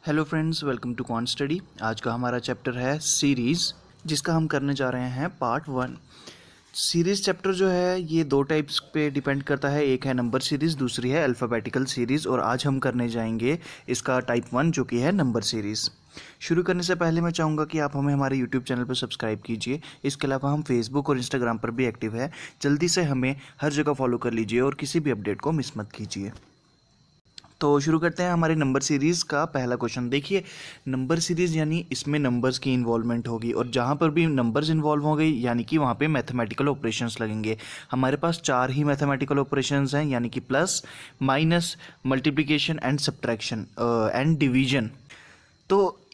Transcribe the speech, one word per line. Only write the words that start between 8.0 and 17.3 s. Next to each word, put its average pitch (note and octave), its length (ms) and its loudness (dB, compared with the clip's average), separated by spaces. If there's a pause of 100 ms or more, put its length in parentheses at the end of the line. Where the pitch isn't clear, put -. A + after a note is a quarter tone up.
ये D#3+ 220 0
दो C#3 180 2
टाइप्स D3 380 0
पे D3+ 300 0
डिपेंड C#3 340 -2
करता C#3+ 240 0
है, D3 180 2
एक C3 200 2
है C3 80 0
नंबर B2 260 0
सीरीज, D3+ 360 0
दूसरी B2 340 -2
है D#3 140 2
अल्फाबेटिकल A#2+ 640 0
सीरीज, B2+ 420 -2
और B2+ 120 2
आज A#2 260 0
हम C3+ 140 2
करने A#2+ 300 0
जाएंगे A2+ 500 -2 (300)
इसका B2+ 300 0
टाइप B2 340 0
वन D3+ 180 2
जो C3+ 120 0
कि A#2+ 140 -2
है C#3 140 2
नंबर B2+ 300 2
सीरीज। G#2+ 500 -4 (480)
शुरू F3 240 0
करने F3+ 200 0
से F3+ 120 0
पहले E3+ 260 2
मैं E3+ 100 2